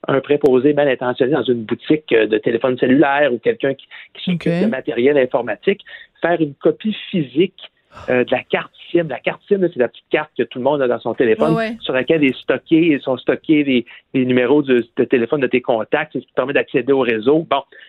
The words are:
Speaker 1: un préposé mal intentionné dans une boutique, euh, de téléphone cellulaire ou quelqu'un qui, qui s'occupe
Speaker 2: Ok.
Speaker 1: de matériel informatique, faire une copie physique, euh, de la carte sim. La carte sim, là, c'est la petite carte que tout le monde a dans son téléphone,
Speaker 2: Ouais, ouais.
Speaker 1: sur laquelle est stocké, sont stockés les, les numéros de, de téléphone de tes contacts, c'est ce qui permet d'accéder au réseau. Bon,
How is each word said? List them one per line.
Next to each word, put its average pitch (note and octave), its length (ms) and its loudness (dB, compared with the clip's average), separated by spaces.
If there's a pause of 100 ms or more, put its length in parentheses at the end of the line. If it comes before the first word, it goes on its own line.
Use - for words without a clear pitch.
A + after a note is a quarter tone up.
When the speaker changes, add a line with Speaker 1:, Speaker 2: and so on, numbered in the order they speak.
Speaker 1:
un C#3 140 0
préposé C#3+ 520 2
mal C#3+ 160 2
intentionné B2+ 440 -2
dans C#3 100 0
une A#2 220 -2
boutique, A#2+ 480 -4
euh, A2 160 4
de G#2+ 100 0
téléphone B2+ 400 -2
cellulaire C#3 540 2
ou A#2+ 60 -4
quelqu'un C3 360 -2
qui, - 120 -16 (280)
qui - 100 -16
s'occupe F3 280 -2
Speaker 2:
Ok. F3 100 -2
Speaker 1:
de G3+ 40 0
matériel C3 520 0
informatique, B2+ 640 -2 (400)
faire E3+ 200 0
une D3 140 -2
copie E3+ 420 -2 (140)
physique, D#3 600 -2 (360)
euh, B2 140 2
de - 80 -2
la B2 140 -2
carte - 280 -4 (200)
sim. E3+ 160 2
La B2 100 -8
carte - 300 -8
sim, G3+ 100 2
là, F3+ 140 0
c'est B2 80 -8
la A#2 80 2
petite - 220 -16
carte D#3 280 -2
que A#2 60 0
tout - 160 -10
le A#2+ 40 -6
monde C#3+ 160 2
a C3 60 0
dans A#2 140 -2
son A2+ 140 -6
téléphone, C#3+ 420 2
Speaker 2:
Ouais, A3 140 -4
ouais. A#3 100 -12
Speaker 1:
sur - 120 -8
laquelle C#3 320 0
est C3 160 0
stocké, D#3+ 600 0
sont C3 160 -4
stockés D3 480 0
les, B2+ 200 0 (300)
les C3 120 0
numéros B2+ 360 2
de, B2 240 0 (100)
de B2+ 80 2
téléphone B2 360 0
de B2+ 80 0
tes B2 120 0
contacts, C3 520 -2
c'est C3 80 -6
ce - 60 -20
qui - 80 -20
permet C3+ 180 -4
d'accéder C3 400 0
au C3+ 80 2
réseau. B2 500 0
Bon, C#3 120 0 (260)